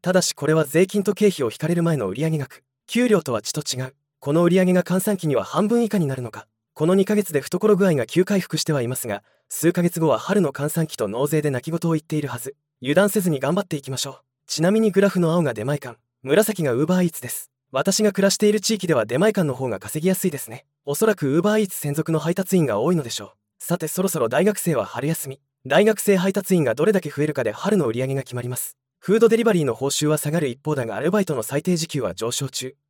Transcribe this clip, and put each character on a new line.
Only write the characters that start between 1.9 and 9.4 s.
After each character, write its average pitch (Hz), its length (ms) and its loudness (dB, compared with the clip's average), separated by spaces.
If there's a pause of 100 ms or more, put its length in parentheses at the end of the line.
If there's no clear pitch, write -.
の 107 120 -2
売 92 60 -6
上 156 240 -2
額。 - 240 -10 (240)
給 240 220 0
料 202 140 6
と 123 120 -4
は 107 80 -2
ち - 100 -8
と 151 80 -4
違 127 220 -6
う。 131 120 -10 (260)
こ 143 120 -4
の 170 120 4
売 170 80 4
上 185 200 4
が 180 100 2
閑 185 180 -2
散 202 180 -2
期 165 80 -6
に 143 100 2
は 101 80 0
半 196 240 -2
分 233 160 2
以 214 40 -2
下 208 100 0
に 160 80 2
な 135 80 -2
る 127 80 -8
の 113 80 -10
か。 - 160 -18 (260)
こ 151 140 -2
の 180 80 4
二 196 100 4
ヶ 208 120 0
月 202 180 -2
で 139 80 2
懐 208 340 2
具 196 100 2
合 170 80 4
が 123 120 -2
急 180 180 2
回 196 160 0
復 - 160 -8
し - 80 -2
て 156 80 -2
は 143 80 0
い 117 80 -2
ま 127 80 -6
す - 100 -8
が、 101 160 -6 (280)